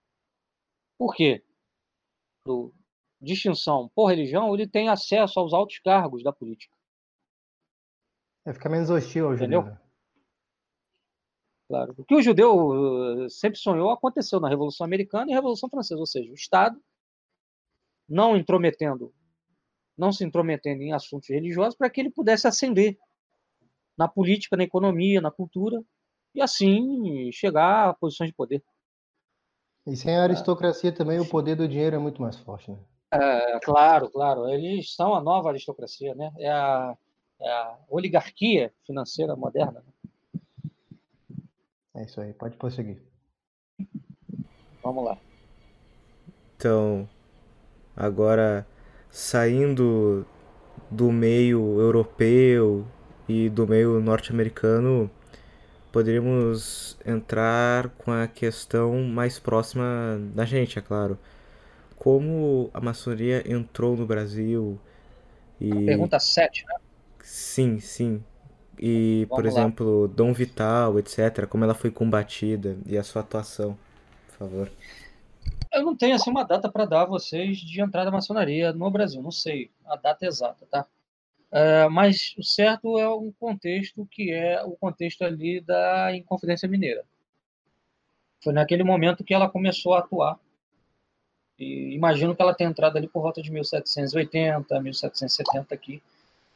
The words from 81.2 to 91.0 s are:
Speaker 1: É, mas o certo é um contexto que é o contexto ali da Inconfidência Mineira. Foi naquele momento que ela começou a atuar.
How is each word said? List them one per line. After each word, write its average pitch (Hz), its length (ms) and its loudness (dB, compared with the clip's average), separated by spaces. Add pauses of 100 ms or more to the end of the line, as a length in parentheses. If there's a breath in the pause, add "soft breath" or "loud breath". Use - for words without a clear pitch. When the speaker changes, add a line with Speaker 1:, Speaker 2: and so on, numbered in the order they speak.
Speaker 1:
É, 156 360 6
mas 196 480 2
o 196 60 -10
certo 220 540 2
é 220 160 2
um 220 180 -8
contexto 196 800 -6
que 190 220 -6
é 175 320 -2
o 180 80 -8
contexto 170 520 -6
ali 170 380 -4
da 185 540 0
Inconfidência 175 520 -4
Mineira. 185 380 -2 (1400)
Foi 151 100 0
naquele 151 300 2
momento 180 400 2
que - 100 -2
ela 190 160 4
começou 180 440 0
a 180 60 4
atuar. 175 400 -2 (1200)